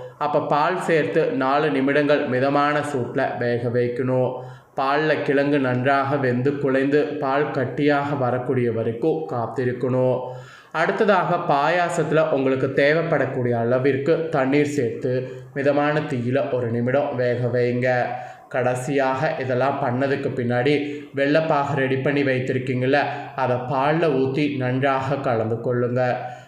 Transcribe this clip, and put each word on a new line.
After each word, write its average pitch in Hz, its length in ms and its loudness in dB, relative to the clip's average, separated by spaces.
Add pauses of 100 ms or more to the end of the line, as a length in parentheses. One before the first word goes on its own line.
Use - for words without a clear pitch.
(180)
அப்ப 147 240 0
பால் 156 400 0
சேர்த்து 160 440 2
நாலு 139 460 2
நிமிடங்கள் 143 560 2
மிதமான 143 520 2
சூட்டுல 131 580 -2
வேக 120 320 -2
வைக்கணும். 123 640 0 (440)
பால்ல 143 460 2
கிழங்கு 143 380 2
நன்றாக 131 580 2
வெந்து 131 420 0
குழைந்து 139 440 2
பால் 147 480 -2
கட்டியாக 143 640 0
வரக்கூடிய 123 560 0
வரைக்கும் 113 600 -2
காத்திருக்கணும். 123 880 0 (520)
அடுத்ததாக 180 800 0
பாயாசத்துல 156 760 0
உங்களுக்கு 135 460 0
தேவைப்படக்கூடிய 143 760 2
அளவிற்கு 131 800 0
தண்ணீர் 143 360 2
சேர்த்து 127 640 -2 (220)
மிதமான 147 460 2
தீயில 131 520 -2
ஒரு 117 200 0
நிமிடம் 127 440 0
வேக 123 380 0
வைங்க. 123 520 2 (440)
கடைசியாக 131 880 0
இதெல்லாம் 131 440 0
பண்ணதுக்கு 135 520 0
பின்னாடி 127 680 0 (120)
வெள்ளைப்பாகு 143 600 2
ரெடி 131 200 0
பண்ணி 143 280 0
வைத்திருக்கீங்கள்ல, 127 760 0 (380)
அதை 127 200 0
பால்ல 143 520 0
ஊத்தி 135 500 0
நன்றாக 131 580 0
கலந்து 117 400 0
கொள்ளுங்க. 123 600 0 (320)